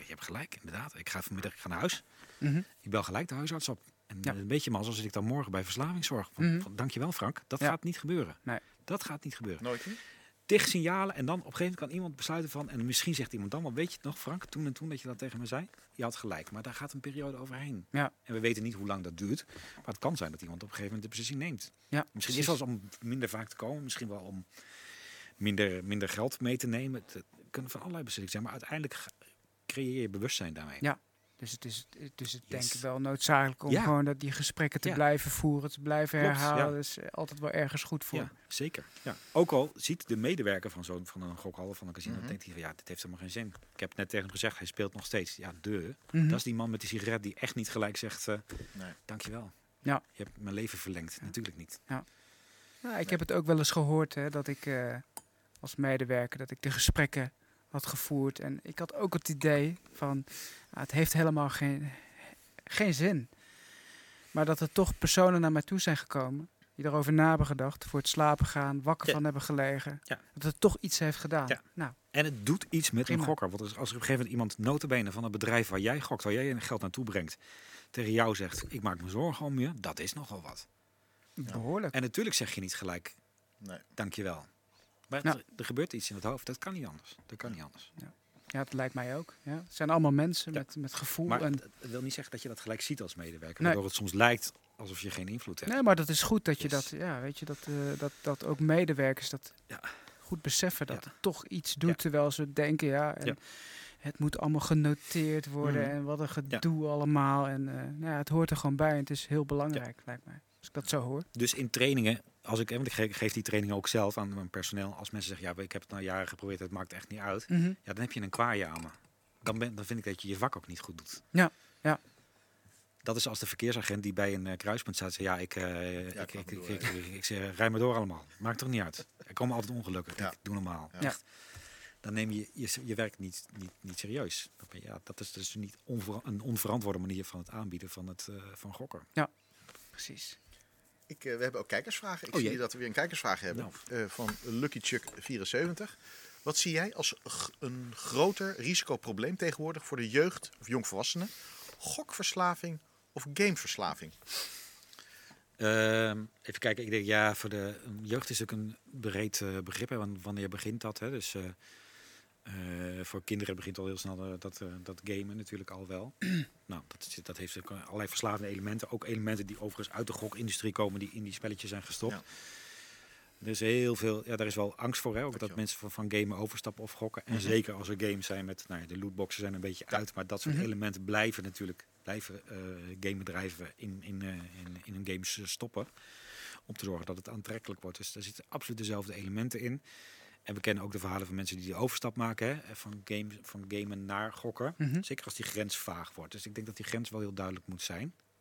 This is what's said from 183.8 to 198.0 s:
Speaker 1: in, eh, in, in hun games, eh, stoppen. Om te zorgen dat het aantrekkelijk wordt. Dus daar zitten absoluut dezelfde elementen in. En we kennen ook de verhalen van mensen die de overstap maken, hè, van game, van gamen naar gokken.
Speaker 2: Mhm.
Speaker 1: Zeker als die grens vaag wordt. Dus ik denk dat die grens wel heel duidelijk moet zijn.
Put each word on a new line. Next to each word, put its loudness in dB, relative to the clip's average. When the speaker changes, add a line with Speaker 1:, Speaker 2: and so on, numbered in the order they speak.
Speaker 1:
in, -6
eh, -4
in, -12
in -10
hun -6
games, -4
eh, -8
stoppen. -4
Om -14
te -8
zorgen -4
dat -6
het -14
aantrekkelijk -8
wordt. -10
Dus -10
daar -10
zitten -12
absoluut -6
dezelfde -4
elementen -4
in. -4
En -6
we -6
kennen 2
ook -8
de -6
verhalen -2
van -6
mensen -4
die -8
de -4
overstap 0
maken, 0
hè, -14
van -12
game, -4
van -12
gamen -4
naar -2
gokken. -4
Speaker 2:
Mhm. 2
Speaker 1:
Zeker -6
als -8
die -6
grens -2
vaag -6
wordt. -12
Dus -12
ik -12
denk -6
dat -10
die -8
grens -2
wel -4
heel -4
duidelijk -6
moet -8
zijn. -6